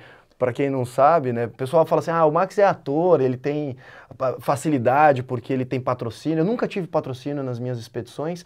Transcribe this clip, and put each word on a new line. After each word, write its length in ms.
pra 140
quem 180
não 160
sabe, 460
né, 140
o 40
pessoal 340
fala 160
assim, 120
"Ah, 120
o 60
Max 280
é 60
ator, 560
ele 160
tem 400
pa-, 220
facilidade 840
porque 300
ele 120
tem 160
patrocínio." 580
Eu 60
nunca 240
tive 180
patrocínio 560
nas 160
minhas 180
expedições. 680